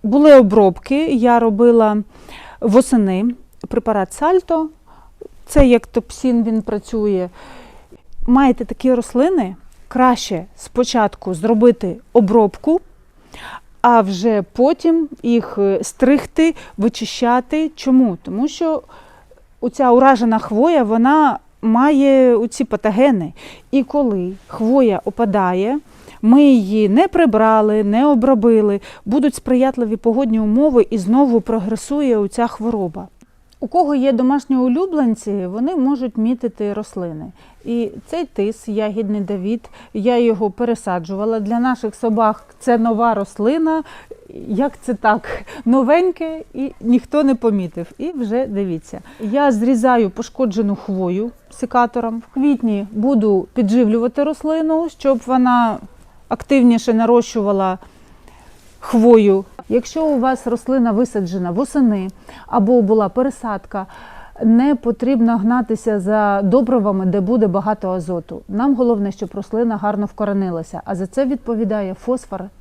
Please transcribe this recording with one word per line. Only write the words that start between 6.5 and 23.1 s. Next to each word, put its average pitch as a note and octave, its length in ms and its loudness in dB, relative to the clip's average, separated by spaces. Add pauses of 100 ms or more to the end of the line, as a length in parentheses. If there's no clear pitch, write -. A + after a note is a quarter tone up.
працює. G#3 680 -4 (960)
Маєте B3+ 380 2
такі B3+ 300 -2
рослини, A#3+ 640 0 (320)
краще A#3+ 560 0 (120)
спочатку A3 760 -4
зробити G#3+ 640 2 (160)
обробку, A3+ 680 2 (1000)
а A#3+ 180 4
вже G3+ 420 -2
потім E4 680 0 (140)
їх, A#3 360 -2
е, G3 240 0
стригти, D4 720 0 (220)
вичищати. B3 1000 -2
Чому? B3+ 460 2
Тому G#3 260 -6
що D#4+ 340 -4 (800)
оця B3 300 0
уражена A#3+ 480 4
хвоя, C4 440 0
вона A#3+ 560 2 (240)
має C4 720 4
оці A#3 280 -4
патогени. G#3+ 680 0 (380)